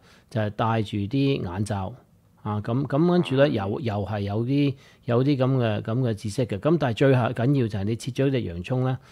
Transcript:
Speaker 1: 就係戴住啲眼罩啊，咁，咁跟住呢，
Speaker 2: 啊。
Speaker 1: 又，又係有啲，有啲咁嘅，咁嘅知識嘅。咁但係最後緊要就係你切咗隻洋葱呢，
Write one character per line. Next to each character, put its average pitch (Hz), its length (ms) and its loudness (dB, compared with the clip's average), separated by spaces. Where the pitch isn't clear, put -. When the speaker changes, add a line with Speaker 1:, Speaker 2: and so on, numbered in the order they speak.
Speaker 1:
就 110 100 -2
係 107 100 -2
戴 113 320 0
住 104 140 -6
啲 139 460 0
眼 101 120 -2
罩 101 300 -4
啊， 107 180 -4
咁， 120 260 -2
咁 156 240 2
跟 180 120 4
住 131 140 0
呢， 135 80 8
Speaker 2:
啊。 - 40 4
Speaker 1:
又， 107 320 -2
又 113 140 -2
係 104 140 -4
有 101 240 -2
啲， 139 300 2
有 120 200 2
啲 143 120 2
咁 131 220 2
嘅， 110 240 0
咁 113 180 -2
嘅 117 140 0
知 104 160 -8
識 120 160 -2
嘅。 101 120 -4
咁 156 200 2
但 139 140 0
係 - 40 -2
最 135 200 6
後 123 100 2
緊 135 340 2
要 117 80 2
就 104 100 -4
係 98 60 -2
你 113 120 -2
切 131 140 -8
咗 135 200 0
隻 127 120 0
洋 87 200 -6
葱 127 220 -2
呢， 131 140 -2